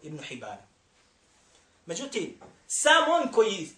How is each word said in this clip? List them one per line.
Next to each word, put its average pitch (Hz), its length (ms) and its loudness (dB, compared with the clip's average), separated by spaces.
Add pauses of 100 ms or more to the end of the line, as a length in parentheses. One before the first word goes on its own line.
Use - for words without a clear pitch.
Ibn 147 200 -14
Hibana. 107 460 -14 (1160)
Međutim, 175 540 -8 (280)
sam 320 420 4
on 311 220 2
koji 196 460 2